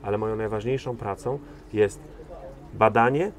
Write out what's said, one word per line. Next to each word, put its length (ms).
ale 140
moją 180
najważniejszą 600
pracą 420
jest 260
badanie 640